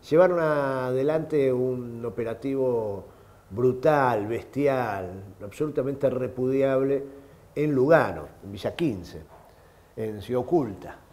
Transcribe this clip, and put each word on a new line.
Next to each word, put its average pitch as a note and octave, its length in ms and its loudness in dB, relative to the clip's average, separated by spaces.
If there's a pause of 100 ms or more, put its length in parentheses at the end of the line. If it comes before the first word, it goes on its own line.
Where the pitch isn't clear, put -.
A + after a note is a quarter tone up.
llevaron F3 320 6
adelante C#3 1120 0
un B2 540 -2
operativo A#2 1000 -2 (440)
brutal, B2+ 800 2
bestial, A2 1040 -2 (100)
absolutamente C#3 680 -2
repudiable C3 920 0 (520)
en D3+ 180 0
Lugano, B2+ 540 4 (160)
en F#2+ 80 -12
Villa G#2 240 -6
quince, F2+ 480 -4 (720)
en A2 260 -6
Ciudad B2 220 -2
Oculta B2+ 560 -2 (140)